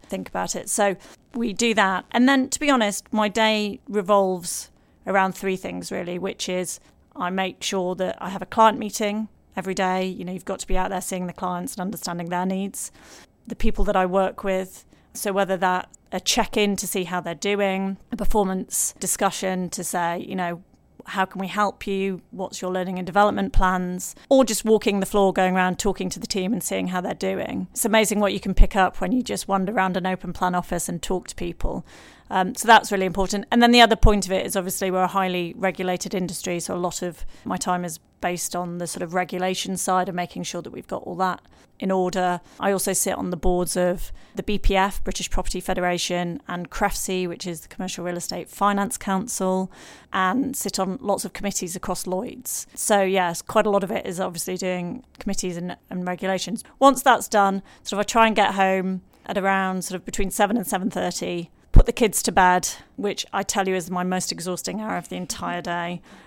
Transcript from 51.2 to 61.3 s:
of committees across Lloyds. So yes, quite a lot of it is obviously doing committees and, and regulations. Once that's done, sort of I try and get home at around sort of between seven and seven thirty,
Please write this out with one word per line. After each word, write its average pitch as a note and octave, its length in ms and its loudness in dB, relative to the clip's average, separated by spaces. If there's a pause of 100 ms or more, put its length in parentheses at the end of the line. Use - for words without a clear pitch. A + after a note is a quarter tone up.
of F#3+ 80 -8
committees F#3+ 440 -6
across - 320 -6
Lloyds. - 640 -6
So G3+ 300 2
yes, F#3 380 0
quite G#3+ 260 2
a - 20 0
lot G3+ 140 2
of G3 80 -6
it - 140 -4
is F3 140 -8
obviously F#3 380 -6
doing F3+ 480 -4 (140)
committees F#3+ 360 -4
and, F3 220 -8 (120)
and F3+ 160 -6
regulations. F#3 580 -4 (160)
Once C4+ 240 6
that's A#3+ 260 6
done, G3 320 4 (220)
sort - 100 -8
of G3 60 -2
I G#3 40 2
try A3+ 240 4
and G#3+ 80 2
get G3 200 4
home F#3+ 480 0 (240)
at F#3 100 -4
around F#3+ 480 0
sort F#3 100 -8
of F3+ 80 -8
between F#3+ 280 -2
seven G#3 260 2
and F#3+ 80 -2
seven F#3+ 240 -2
thirty, F3 640 -4 (200)